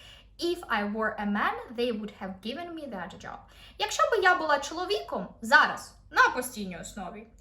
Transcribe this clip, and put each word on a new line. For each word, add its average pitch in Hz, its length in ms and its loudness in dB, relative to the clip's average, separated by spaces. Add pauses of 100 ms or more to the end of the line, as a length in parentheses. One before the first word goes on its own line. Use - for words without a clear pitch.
(400)
If 349 200 -2
I 208 340 -2
were 220 260 0
a 208 60 -2
man, 294 520 -2
they 240 220 0
would 208 120 -8 (100)
have 190 120 -8 (100)
given 339 300 -8
me 302 160 -10
that 185 340 -10
job. - 140 -12 (400)
Якщо 415 340 2
би 403 120 4
я 359 120 10
була 311 240 2
чоловіком 330 680 -6 (140)
зараз, 247 540 2 (160)
на 359 240 6
постійній 202 460 -6
основі, 202 460 -12 (140)